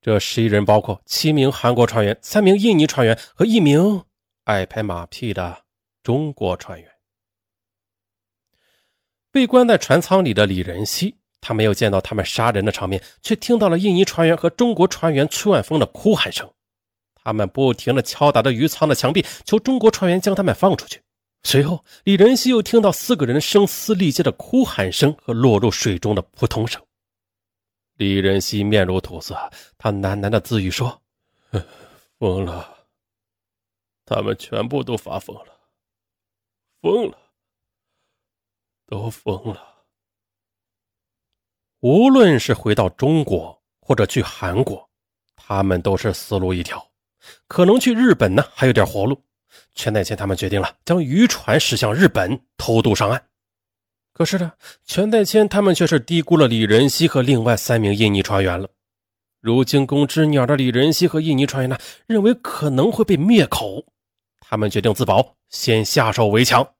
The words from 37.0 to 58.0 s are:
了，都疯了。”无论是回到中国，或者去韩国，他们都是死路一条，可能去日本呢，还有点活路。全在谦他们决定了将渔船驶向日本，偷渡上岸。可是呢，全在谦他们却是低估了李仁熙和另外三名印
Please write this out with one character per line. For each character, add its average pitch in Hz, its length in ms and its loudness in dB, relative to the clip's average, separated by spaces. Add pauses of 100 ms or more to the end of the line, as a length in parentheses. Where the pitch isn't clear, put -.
了， - 60 -20 (1700)
都 104 220 -10
疯 - 400 -10
了。” - 360 -16 (2000)
无 190 300 4
论 208 280 6
是 - 140 -2
回 107 220 0
到 104 160 0
中 151 340 0
国， - 380 -6 (180)
或 - 140 -2
者 104 100 2
去 113 180 -2
韩 98 400 -4
国， - 280 -8 (460)
他 98 260 -4
们 92 180 0
都 98 160 -2
是 98 160 -4
死 - 260 -6
路 92 140 -2
一 90 100 -4
条， - 240 -12 (600)
可 - 160 2
能 220 160 4
去 247 140 0
日 233 200 4
本 92 200 0
呢， 139 200 2
还 - 120 0
有 127 80 4
点 101 120 2
活 101 200 -4
路。 135 180 -6 (500)
全 - 180 -6
在 104 120 0
谦 123 120 -6
他 101 100 -8
们 95 100 -2
决 92 120 -6
定 101 120 -2
了 - 240 -6
将 175 180 0
渔 156 240 2
船 - 320 0
驶 - 180 -2
向 104 180 -2
日 165 140 2
本， 92 320 -2 (160)
偷 113 240 0
渡 107 140 2
上 101 160 0
岸。 127 160 -6 (840)
可 - 120 -2
是 190 140 -2
呢， 170 140 -6 (320)
全 208 260 -2
在 220 140 2
谦 214 240 4
他 202 140 0
们 190 120 4
却 165 120 0
是 151 120 2
低 165 220 -2
估 165 160 2
了 151 100 6
李 117 140 0
仁 113 280 4
熙 160 200 0
和 135 140 0
另 123 200 2
外 117 140 2
三 117 240 -2
名 101 140 2
印 104 180 2